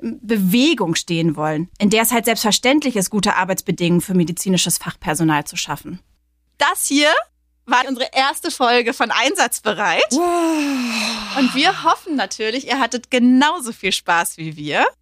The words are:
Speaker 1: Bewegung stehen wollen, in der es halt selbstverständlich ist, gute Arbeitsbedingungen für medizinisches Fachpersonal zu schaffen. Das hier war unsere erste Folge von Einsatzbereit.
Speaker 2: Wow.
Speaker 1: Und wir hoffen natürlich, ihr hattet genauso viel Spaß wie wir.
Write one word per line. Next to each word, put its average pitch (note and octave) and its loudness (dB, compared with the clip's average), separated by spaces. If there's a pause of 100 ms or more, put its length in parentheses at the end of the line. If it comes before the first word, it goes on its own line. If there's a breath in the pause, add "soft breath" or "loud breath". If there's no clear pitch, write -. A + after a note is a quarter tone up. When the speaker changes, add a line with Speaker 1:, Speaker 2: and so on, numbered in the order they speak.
Speaker 1:
Bewegung A3+ 2
stehen E3 0
wollen, D#3 -2 (100)
in G3+ 2
der A3 4
es A3+ 0
halt A#3+ 0
selbstverständlich A#3+ 0
ist, F#3+ -2
gute G#3 0
Arbeitsbedingungen F3 0
für F#3 -6
medizinisches F3 0
Fachpersonal D#3 -2
zu - -12
schaffen. D#3 -8 (580)
Das D#4+ 0
hier D4 4 (540)
war B3 2
unsere C4 -4
erste C#4 -2
Folge A#3+ 2
von A#3 -2
Einsatzbereit. A3+ 0
Speaker 2:
Wow. C4+ -2
Speaker 1:
Und B3+ 0
wir E4 0
hoffen E4+ 0
natürlich, A3 -4
ihr C4+ 0
hattet A#3+ -2
genauso B3+ 4
viel F#3+ -4
Spaß E3+ -2
wie D#3+ -10
wir. D3+ 0 (180)